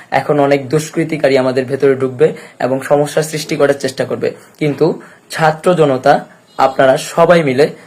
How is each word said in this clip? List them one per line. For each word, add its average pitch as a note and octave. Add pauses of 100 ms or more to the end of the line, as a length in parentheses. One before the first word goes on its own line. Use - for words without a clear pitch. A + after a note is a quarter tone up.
(120)
এখন C#3+
অনেক C#3
দুষ্কৃতিকারী D3+
আমাদের C3
ভেতরে C3+
ঢুকবে C3 (260)
এবং C3
সমস্যা D3
সৃষ্টি D#3
করার C#3+
চেষ্টা C#3
করবে। B2 (280)
কিন্তু D3+ (280)
ছাত্র D#3+
জনতা, C#3+ (320)
আপনারা C3+
সবাই E3+
মিলে C#3 (180)